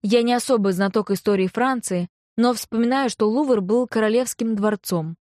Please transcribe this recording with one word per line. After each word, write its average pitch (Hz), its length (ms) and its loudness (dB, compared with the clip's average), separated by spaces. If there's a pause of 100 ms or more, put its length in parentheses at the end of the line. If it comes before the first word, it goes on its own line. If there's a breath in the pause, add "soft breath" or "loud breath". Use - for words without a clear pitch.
Я 233 180 4
не 240 120 2
особый 226 380 2
знаток 196 400 0
истории 190 340 0
Франции, 220 640 -2 (280)
но 240 180 2
вспоминаю, 240 540 -2
что 214 200 0
Лувр 254 320 2
был 220 260 0
королевским 226 680 -2
дворцом 190 680 -2